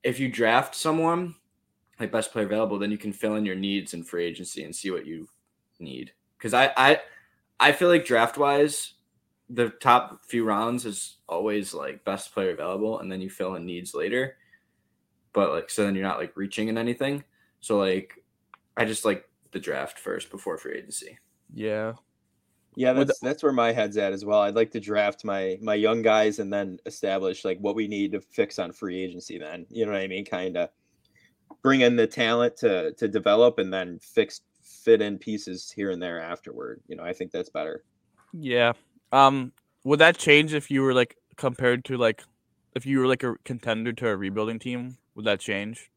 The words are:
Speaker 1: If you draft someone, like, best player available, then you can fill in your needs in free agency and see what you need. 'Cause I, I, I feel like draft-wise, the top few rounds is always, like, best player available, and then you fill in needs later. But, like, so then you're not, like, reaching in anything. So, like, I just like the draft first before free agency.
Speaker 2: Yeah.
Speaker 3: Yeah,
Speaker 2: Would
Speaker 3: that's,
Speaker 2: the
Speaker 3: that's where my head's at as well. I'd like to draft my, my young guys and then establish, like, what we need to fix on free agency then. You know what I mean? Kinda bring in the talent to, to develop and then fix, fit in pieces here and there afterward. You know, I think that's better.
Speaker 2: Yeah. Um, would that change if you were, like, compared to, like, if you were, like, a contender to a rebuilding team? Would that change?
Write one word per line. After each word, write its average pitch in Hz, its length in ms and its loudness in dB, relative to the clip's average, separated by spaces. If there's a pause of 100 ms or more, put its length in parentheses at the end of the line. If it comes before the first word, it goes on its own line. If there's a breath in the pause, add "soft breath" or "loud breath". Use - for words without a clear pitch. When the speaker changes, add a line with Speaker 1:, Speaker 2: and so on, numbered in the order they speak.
Speaker 1:
If 131 160 -2
you 131 100 -2
draft 117 460 2
someone, 165 580 -2 (680)
like, 107 120 -6
best 110 200 -2
player 107 140 -2
available, 104 320 -2
then 104 140 -4
you 104 80 -4
can 104 120 -8
fill 107 240 -4
in 107 100 -2
your 92 100 -4
needs 98 400 -4
in 85 80 -10
free 85 220 -6
agency 85 380 -10
and 78 120 -14
see 95 160 -8
what 85 160 -8
you 80 200 -14 (520)
need. 67 340 -14 (240)
'Cause 113 160 -6
I, 135 240 4
I, 139 240 6 (580 soft breath)
I 139 120 6
feel 175 180 2
like 170 160 6
draft-wise, 143 880 2 (560)
the 120 200 0
top - 560 2
few 117 180 -2
rounds 113 420 0
is - 320 -10 (100)
always, 101 460 -4
like, 69 320 -10
best - 280 -6
player 95 180 -2
available, 95 480 -4
and 95 120 -10
then 95 100 -8
you 95 100 -10
fill 95 240 -6
in 82 100 -10
needs 90 300 -10
later. 123 420 -4 (960)
But, 98 180 2
like, 82 200 -4
so 104 120 0
then 98 120 0
you're 95 80 -2
not, 92 160 -2
like, - 180 -8
reaching 98 300 -4
in 113 100 -2
anything. 135 460 -4 (380)
So, 104 180 0
like, 95 440 -2 (540)
I 117 80 2
just 110 180 -6
like 98 240 -2 (240)
the 95 80 -10
draft 71 380 -6
first 92 320 -8
before - 300 -10
free - 180 -10
agency. - 400 -14 (340)
Speaker 2:
Yeah. 110 420 -6 (840)
Speaker 3:
Yeah, 127 160 4
Speaker 2:
Would 135 160 4
Speaker 3:
that's, 139 120 0
Speaker 2:
the 127 60 -12
Speaker 3:
that's 143 160 -2
where 143 100 4
my 117 200 2
head's 107 260 -2
at 98 160 0
as 98 100 -8
well. 104 180 4
I'd 101 140 0
like 113 160 2
to 113 80 -6
draft 104 460 -2
my, 95 340 -2
my 107 140 -2
young 110 300 2
guys 107 340 4
and 101 160 -6
then 95 320 -4
establish, 95 580 -4
like, 92 160 -2
what 101 140 -2
we 107 140 -2
need 101 240 -2
to 98 100 -6
fix - 380 -4
on 87 120 -4
free 92 300 -8
agency 87 380 -10
then. 82 320 -14
You 113 160 -2
know 104 60 -4
what 98 80 -2
I 95 60 -4
mean? 95 180 -8
Kinda 90 440 -4 (960)
bring 135 180 6
in 120 140 6
the 113 100 6
talent 120 520 0
to, 101 360 0
to 113 140 -2
develop 107 500 4
and 95 160 -4
then 90 260 -6
fix, - 420 -2 (200)
fit - 400 4
in 104 160 -4
pieces 101 540 -10
here 98 180 -6
and 87 120 -6
there 85 200 -6
afterward. - 680 -12
You - 80 -14
know, 80 80 -14
I 90 100 -8
think - 180 -10
that's - 180 -8
better. 78 340 -8 (500)
Speaker 2:
Yeah. 120 400 2 (380)
Um, 135 420 6 (300)
would 147 160 2
that 165 180 8
change 151 360 6
if 147 160 -4
you 135 140 2
were, 131 100 2
like, 123 240 2 (200)
compared 123 480 0
to, 131 120 -4
like, 113 260 0 (520)
if 127 100 -6
you 135 140 2
were, 127 80 4
like, 131 160 2
a 120 100 -2 (100)
contender 117 500 -4
to 117 160 -2
a 101 60 0
rebuilding 107 440 -4
team? 123 380 -10 (180)
Would 107 100 -10
that 101 140 0
change? 104 580 -8